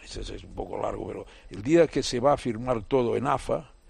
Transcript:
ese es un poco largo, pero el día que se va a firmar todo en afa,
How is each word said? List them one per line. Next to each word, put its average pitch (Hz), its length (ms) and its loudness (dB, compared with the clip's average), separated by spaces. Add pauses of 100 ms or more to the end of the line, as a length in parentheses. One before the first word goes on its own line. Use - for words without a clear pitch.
ese - 160 -12
es 98 240 -10
un 92 100 -16
poco 98 240 -8
largo, 104 300 -4
pero 101 180 -8 (260)
el 101 120 -10
día 156 240 8
que 139 160 0
se - 160 -2
va 139 140 4
a 139 40 0
firmar 117 460 -2
todo 120 320 2
en 113 120 0
afa, 143 440 -2 (180)